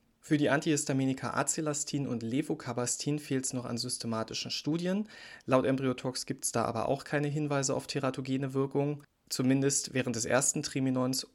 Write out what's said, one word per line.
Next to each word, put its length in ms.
Für 180
die 120
Antihistaminika 840
Acelastin 680
und 160
Levocabastin 960
fehlt's 340
noch 100
an 140
systematischen 720
Studien. 560
Laut 200
Embryotox 600
gibt's 260
da 140
aber 240
auch 160
keine 240
Hinweise 460
auf 120
teratogene 680
Wirkung, 520
zumindest 640
während 240
des 80
ersten 380
Triminons, 600